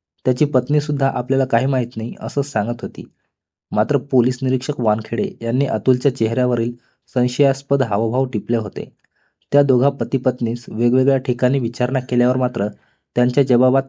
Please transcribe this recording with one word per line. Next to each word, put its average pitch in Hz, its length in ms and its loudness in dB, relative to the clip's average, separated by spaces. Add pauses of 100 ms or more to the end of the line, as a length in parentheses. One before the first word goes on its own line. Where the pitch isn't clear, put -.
(240)
त्याची 127 200 2
पत्नीसुद्धा 143 680 0
"आपल्याला 131 340 -2
काही 127 220 0
माहीत 127 300 -2
नाही" 113 240 -8
असं 127 220 -4
सांगत 117 400 -4
होती. - 220 -10 (680)
मात्र 110 260 0 (120)
पोलीस 127 300 2
निरीक्षक 131 400 -2
वानखेडे 110 500 -2 (100)
यांनी 123 280 0
अतुलच्या 127 480 0
चेहऱ्यावरील 117 560 0 (440)
संशयास्पद 135 680 2
हावभाव 113 420 0
टिपले 117 320 -2
होते. 110 280 -6 (680)
त्या 143 100 6
दोघा 135 280 4
पतीपत्नीस 123 800 -4
वेगवेगळ्या 123 500 2
ठिकाणी 131 420 0
विचारणा 123 400 -2
केल्यावर 123 360 2
मात्र 123 300 -2 (500)
त्यांच्या 123 280 2
जबाबात 127 440 4